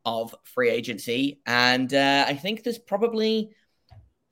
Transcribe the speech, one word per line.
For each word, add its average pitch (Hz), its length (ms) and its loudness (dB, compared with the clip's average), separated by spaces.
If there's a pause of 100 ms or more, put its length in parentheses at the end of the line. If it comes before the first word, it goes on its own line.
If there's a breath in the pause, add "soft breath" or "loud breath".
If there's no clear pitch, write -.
of 113 300 -4 (100)
free 123 240 0
agency. 120 800 -2
And, 123 460 2
uh, 139 360 4
I 143 60 -2
think 196 280 -6
there's 226 160 -4
probably 220 720 -2 (800 soft breath)